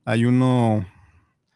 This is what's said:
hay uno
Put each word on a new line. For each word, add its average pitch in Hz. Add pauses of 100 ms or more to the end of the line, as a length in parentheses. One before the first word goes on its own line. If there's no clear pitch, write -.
hay 117
uno 123 (680)